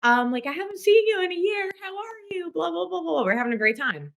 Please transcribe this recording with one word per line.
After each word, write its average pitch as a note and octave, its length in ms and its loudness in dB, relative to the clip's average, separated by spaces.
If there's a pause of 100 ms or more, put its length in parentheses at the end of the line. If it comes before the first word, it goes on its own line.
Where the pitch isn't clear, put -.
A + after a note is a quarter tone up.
um, B3 300 4
like, B3 140 -4
I C#4 60 -6
haven't G4 260 -8
seen G#4 280 6
you G#4 160 2
in F4+ 100 0
a F4+ 40 -6
year. G4 340 0 (100)
How G4 160 -12
are A4 220 -12 (120)
you? F4+ 200 -8
Blah, D#4+ 200 -2
blah, F4 180 -4
blah, F4+ 140 -6
blah. D4+ 220 0
We're G3 120 2
having A#3+ 160 -2
a A3+ 60 -4
great G#3+ 200 0
time. D#3+ 400 -6